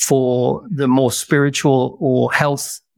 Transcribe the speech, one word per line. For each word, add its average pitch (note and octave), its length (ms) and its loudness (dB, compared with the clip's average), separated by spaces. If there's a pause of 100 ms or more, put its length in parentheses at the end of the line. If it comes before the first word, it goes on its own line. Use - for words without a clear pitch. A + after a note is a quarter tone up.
for B2+ 680 0
the C#3 180 -2
more B2+ 240 4
spiritual C#3 880 0
or B2+ 320 0
health - 480 -2 (180)